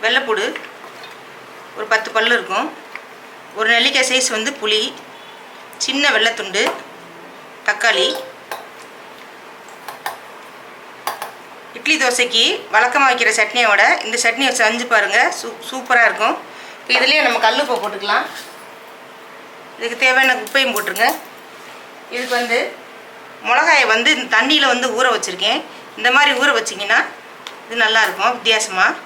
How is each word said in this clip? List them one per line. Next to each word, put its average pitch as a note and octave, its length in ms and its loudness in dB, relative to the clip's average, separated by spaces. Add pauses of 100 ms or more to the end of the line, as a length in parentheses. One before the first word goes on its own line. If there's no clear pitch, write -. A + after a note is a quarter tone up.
வெள்ளைப்பூடு A3+ 420 0 (1300)
ஒரு G#3+ 160 -8
பத்து A3+ 220 -2
பல்லு A3+ 220 2
இருக்கும், G3 300 -4 (920)
ஒரு A3 160 0
நெல்லிக்காய் B3+ 340 2
சைஸ் B3+ 280 0
வந்து A3+ 140 -4 (100)
புளி, G#3+ 200 0 (1040)
சின்ன C#4 180 -2 (120)
வெள்ளைத்துண்டு, G#3+ 480 0 (1040)
தக்காளி. G#3 400 0 (3750)
இட்லி C#4 260 0
தோசைக்கு A#3+ 400 2 (320)
வழக்கமா B3 340 4
வைக்கிற A#3 300 2
சட்னியை A3 320 2
விட G3 120 6 (220)
இந்த A3 180 -4
சட்னியை A#3+ 360 2
செஞ்சு A#3 340 2
பாருங்க, G#3 260 4 (200)
சூ-, A#3 180 -10 (120)
சூப்பரா B3 380 2
இருக்கும். G#3+ 280 0 (460)
இப்ப - 160 -6
இதுலயே C#4 300 4
நம்ம A#3 180 0
கல்லுப்பை B3 360 2
போட்டுக்கலாம். G3+ 440 -2 (1500)
இதுக்கு A#3 260 -8
தேவையான C4 400 4
உப்பையும் C4+ 320 0
போட்டுருங்க. G3+ 320 0 (1080)
இதுக்கு B3 240 -4
வந்து A#3+ 200 0 (880)
மிளகாயை C#4+ 460 4
வந்து A#3 220 2
இந்த B3 200 -6
தண்ணியில C4+ 380 4
வந்து B3 140 0 (100)
ஊற B3+ 180 4
வச்சிருக்கேன். G3+ 440 -2 (400)
இந்த A3+ 160 4
மாதிரி C#4+ 160 6 (100)
ஊற C#4+ 80 4 (100)
வச்சிங்கன்னா G#3+ 400 0 (680)
இது A3+ 180 -2
நல்லா A3 220 4
இருக்கும் G3 320 0
வித்தியாசமா. G#3+ 500 0 (180)